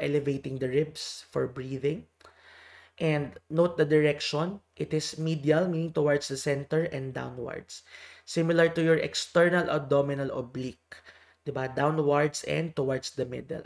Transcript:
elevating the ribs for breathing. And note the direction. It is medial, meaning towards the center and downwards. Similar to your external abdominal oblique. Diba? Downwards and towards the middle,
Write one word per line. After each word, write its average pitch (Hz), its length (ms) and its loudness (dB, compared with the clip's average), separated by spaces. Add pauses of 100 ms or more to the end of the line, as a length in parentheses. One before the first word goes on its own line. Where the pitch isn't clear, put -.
elevating 139 560 -2
the 127 100 -2
ribs 151 600 -2
for 131 180 -2
breathing. 135 580 -4 (920)
And 151 400 -2 (100)
note 170 280 2
the 147 80 4
direction. 151 760 2 (160)
It 156 180 -6
is - 240 -4
medial, 160 520 0
meaning 160 240 -2
towards 147 340 2
the 135 100 -6
center 143 460 -2
and 131 300 -6
downwards. 127 720 -10 (420)
Similar 165 440 4
to 165 140 0
your 160 140 6
external 175 720 2
abdominal 139 680 0
oblique. 127 600 -10 (500)
Diba? 131 260 -4
Downwards 147 680 2
and 156 320 -2
towards 135 420 -2
the 127 80 -2
middle, 123 400 -8